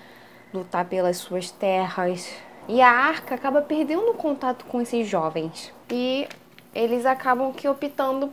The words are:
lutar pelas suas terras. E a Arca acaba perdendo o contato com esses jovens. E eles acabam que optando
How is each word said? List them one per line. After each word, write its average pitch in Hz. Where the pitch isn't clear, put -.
lutar 180
pelas 180
suas 180
terras. 185
E 240
a 247
Arca 262
acaba 277
perdendo 311
o 453
contato 277
com -
esses 233
jovens. 160
E 254
eles 233
acabam 262
que 269
optando 277